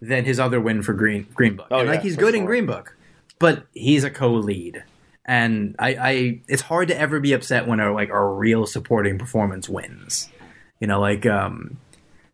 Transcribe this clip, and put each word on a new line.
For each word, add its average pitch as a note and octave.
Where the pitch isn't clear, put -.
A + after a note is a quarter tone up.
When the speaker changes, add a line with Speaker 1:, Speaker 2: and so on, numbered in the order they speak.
Speaker 1:
than B2
his B2+
other B2+
win A2
for G#2+
Green, G#2
Green A2
Book. F#2
Speaker 2:
Oh, C3
Speaker 1:
And, B2
like, D#3+
Speaker 2:
yeah, -
Speaker 1:
he's F#3
Speaker 2:
for C#3
Speaker 1:
good A3+
in G#3+
Speaker 2:
sure. F#3
Speaker 1:
Green A3+
Book, G#2+
but D#3+
he's C#3
a C#3
co-lead. G#2
And A2+
I, A#2+
I, B2+
it's C3+
hard E3+
to C#3
ever D3+
be C#3
upset B2
when A2+
a, G#2
like, G#2
a G2+
real G#2+
supporting G2+
performance G2
wins. -
You A2
know, G2+
like, G2+
um, G2+